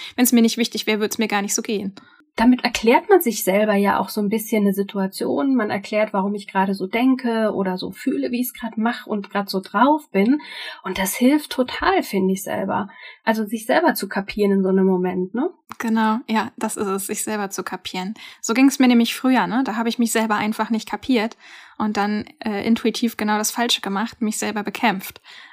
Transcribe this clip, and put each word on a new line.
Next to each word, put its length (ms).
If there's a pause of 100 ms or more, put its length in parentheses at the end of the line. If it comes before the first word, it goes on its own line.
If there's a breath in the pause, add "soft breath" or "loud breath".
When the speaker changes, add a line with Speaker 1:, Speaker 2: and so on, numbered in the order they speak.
(140 loud breath)
Speaker 1:
Wenn's 180
mir 100
nicht 160
wichtig 280
wäre, 140
würd's 180
mir 100
gar 140
nicht 120
so 80
gehen. 320 (420 loud breath)
Speaker 2:
Damit 280
erklärt 440
man 120
sich 240
selber 300
ja 260
auch 80
so 120
ein 80
bisschen 360
eine 80
Situation. 840
Man 160
erklärt, 420
warum 220
ich 140
gerade 260
so 140
denke 680
oder 240
so 140
fühle, 400
wie 80
ich's 120
grad 240
mache 320
und 220
grad 180
so 120
drauf 500
bin. 300 (420 loud breath)
Und 160
das 160
hilft 380
total, 500
finde 300
ich 100
selber. 460 (340 loud breath)
Also 220
sich 220
selber 280
zu 140
kapieren 420
in 140
so 40
einem 160
Moment, 480
ne? 180 (280)
Speaker 1:
Genau, 480
ja, 300
das 200
ist 120
es, 180
sich 160
selber 280
zu 120
kapieren. 520 (260 loud breath)
So 120
ging's 280
mir 80
nämlich 260
früher, 320
ne? 180
Da 120
habe 120
ich 120
mich 100
selber 240
einfach 360
nicht 180
kapiert 480 (420 loud breath)
und 180
dann, 280 (160)
äh, 260
intuitiv 500
genau 220
das 140
Falsche 280
gemacht, 400
mich 180
selber 260
bekämpft. 560 (320 loud breath)